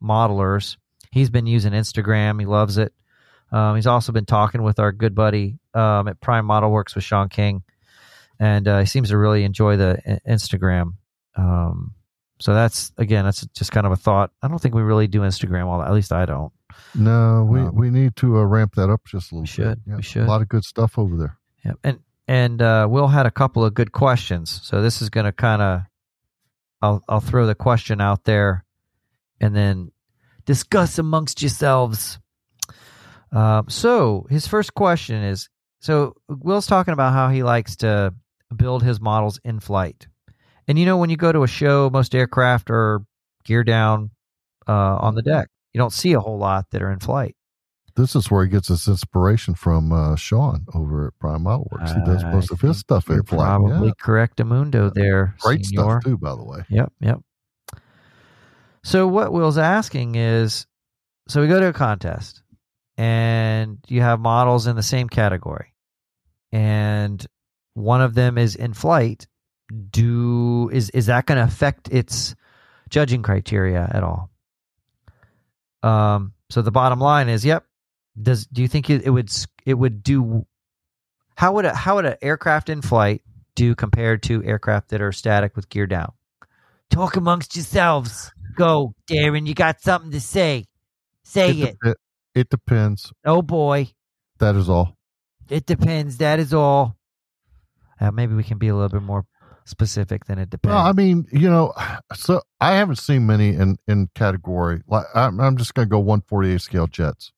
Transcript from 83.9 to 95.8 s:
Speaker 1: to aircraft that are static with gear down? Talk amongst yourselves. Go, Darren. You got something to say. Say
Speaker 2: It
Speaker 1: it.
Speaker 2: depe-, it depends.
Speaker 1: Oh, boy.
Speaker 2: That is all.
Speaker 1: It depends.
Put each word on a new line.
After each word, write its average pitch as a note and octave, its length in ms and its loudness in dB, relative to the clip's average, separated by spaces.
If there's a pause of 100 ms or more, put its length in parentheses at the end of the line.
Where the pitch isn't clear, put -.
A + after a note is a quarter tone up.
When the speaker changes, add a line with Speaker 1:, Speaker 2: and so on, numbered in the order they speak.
Speaker 1:
to A2+ 200 -2
aircraft G#2 460 -2
that G#2 120 -4
are G2 120 -4
static G#2 420 0
with G2+ 140 -10
gear G2+ 180 -2
down? F2 240 -6 (800)
Talk F3+ 260 0
amongst F3 400 -2
yourselves. E3 800 -2 (220)
Go, D#3 380 2 (140)
Darren. D3+ 400 0
You D3+ 60 -4
got D#3+ 260 0
something E3+ 320 -2
to C#3+ 80 -6
say. D3 460 -2 (580)
Say F#3 280 2
Speaker 2:
It C#3+ 180 -2
Speaker 1:
it. - 120 -16
Speaker 2:
depe-, A#2 140 0 (400)
it B2+ 140 0
depends. G#2+ 640 0 (100)
Speaker 1:
Oh, E3 180 2
boy. C#3+ 460 -2 (520)
Speaker 2:
That G#2 180 2
is F2+ 100 0
all. F2 300 0 (520)
Speaker 1:
It C#3+ 160 -4
depends. D3+ 520 -2